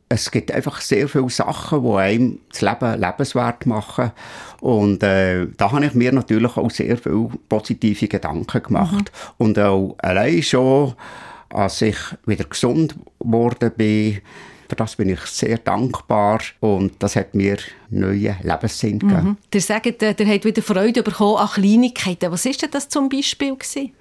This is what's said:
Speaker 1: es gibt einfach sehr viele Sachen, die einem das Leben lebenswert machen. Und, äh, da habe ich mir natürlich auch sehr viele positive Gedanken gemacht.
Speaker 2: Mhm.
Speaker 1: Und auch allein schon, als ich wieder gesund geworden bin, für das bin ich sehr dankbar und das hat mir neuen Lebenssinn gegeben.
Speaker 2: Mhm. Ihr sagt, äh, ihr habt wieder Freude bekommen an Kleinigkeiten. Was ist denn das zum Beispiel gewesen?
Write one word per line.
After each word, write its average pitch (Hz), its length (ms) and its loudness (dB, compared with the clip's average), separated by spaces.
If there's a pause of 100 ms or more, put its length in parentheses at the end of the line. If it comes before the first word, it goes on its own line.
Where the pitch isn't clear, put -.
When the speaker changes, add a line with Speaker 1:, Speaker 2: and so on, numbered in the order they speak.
Speaker 1:
es 117 200 -2
gibt - 220 -2
einfach 131 300 -4
sehr - 260 2
viele 131 220 0
Sachen, - 540 -2
die 117 120 2
einem 107 440 2 (100)
das - 100 -10
Leben 120 400 0
lebenswert 120 640 -2
machen. 113 460 -2 (480)
Und, 104 440 2
äh, 95 520 2
da 101 160 2
habe 147 140 2
ich 131 80 -2
mir 120 180 4
natürlich 117 460 2
auch 117 120 0
sehr - 280 -2
viele 113 320 -2 (180)
positive 107 640 0
Gedanken - 520 -4
gemacht. 180 320 0
Speaker 2:
Mhm. - 440 -4
Speaker 1:
Und 110 200 4
auch 98 420 4
allein 127 440 2
schon, 131 520 4 (540)
als - 320 -2
ich 107 160 2 (280)
wieder 104 180 0
gesund 139 520 0 (240)
geworden 117 580 0
bin, 107 420 2 (500)
für - 80 -6
das 107 180 -4
bin 98 140 0
ich 90 140 0
sehr - 340 -2
dankbar 107 800 0 (220)
und 98 380 2
das 104 180 -2
hat - 180 -4
mir 101 220 0 (320)
neuen 98 520 0
Lebenssinn 107 580 -2
gegeben. 190 320 2
Speaker 2:
Mhm. 202 60 -4 (160)
Ihr 208 60 2
sagt, 220 420 -2
äh, 214 160 0
ihr 208 160 2
habt 202 120 0
wieder 220 160 0
Freude 214 420 2
bekommen 208 360 2
an 214 100 0
Kleinigkeiten. 202 800 2
Was 180 140 -4
ist 269 160 -4
denn 294 100 -4
das 277 160 -4
zum 269 220 0
Beispiel 269 480 -2
gewesen? - 440 -8